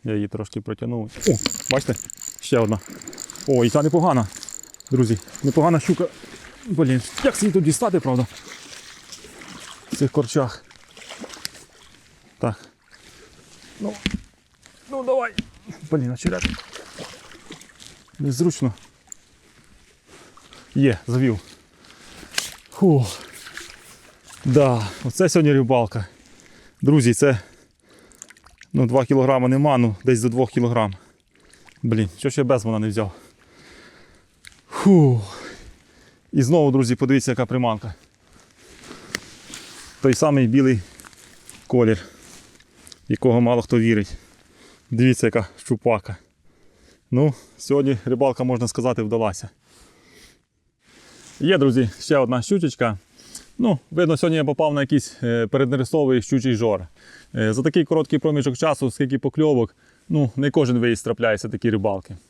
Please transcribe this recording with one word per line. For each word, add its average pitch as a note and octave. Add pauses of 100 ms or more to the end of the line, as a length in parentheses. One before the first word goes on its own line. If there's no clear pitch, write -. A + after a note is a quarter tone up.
Я A2
її G#2
трошки G#2
протягнув. A2+ (160)
О, - (400)
бачите, C3 (460)
ще -
одна. G#2+ (680)
О, B2
і A#2
ця D3
непогана, D3+ (640)
друзі, A#2 (240)
непогана D#3
щука. F3+ (580)
Блін, C#3 (220)
як C4
її G#3
тут F3+
дістати, F3
правда? B2+ (1600)
В -
цих C#3
корчах. C3 (1700)
Так. - (1080)
Ну, G#3 (960)
ну C4+
давай! B3 (580)
Блін, B2+
очерет. F3 (1800)
Незручно! C#3 (2000)
Є, C3+ (100)
завів. A#2+ (1300)
Фу. D3+ (1400)
Да, B2 (160)
оце D#3
сьогодні D3+
рибалка. A#2+ (760)
Друзі, C3
це, C3 (1300)
ну, C3
два B2
кілограми C3
нема, C3+
ну, A#2
десь B2
до B2
двох A#2+
кілограм. A#2 (920)
Блін, A2
що C#3+
ж C#3+
я -
без A#2+
вона A2
не G#2+
взяв? G#2 (1600)
Фу. C#3+ (1120)
І C#3+
знову, D3
друзі, B2+
подивіться, C3+
яка A#2+
приманка. A2+ (2000)
Той C3
самий C#3
білий C3 (880)
колір, A2+ (1040)
якого A#2+
мало A#2+
хто A#2+
вірить. A2+ (800)
Дивіться, B2
яка A2 (100)
щупака. A2 (960)
Ну, C3+ (240)
сьогодні C#3
рибалка, B2+
можна B2
сказати, A#2+
вдалася. G#2+ (1900)
Є, F3
друзі, C3 (100)
ще -
одна B2
щучечка. C3 (600)
Ну, G#3 (120)
видно, D#3+
сьогодні D#3+
я D3+
попав D3
на C#3+
якийсь, C#3
е, A#2
переднерестовий C3
щучий B2+
жор. G#2 (480)
Е, A2
за B2+
такий D#3+
короткий D#3
проміжок C#3+
часу, C#3+
скільки C3+
покльовок, C#3 (340)
ну, D3
не C#3
кожен B2
виїзд A#2
трапляється A2+
такі A2
рибалки. G2 (120)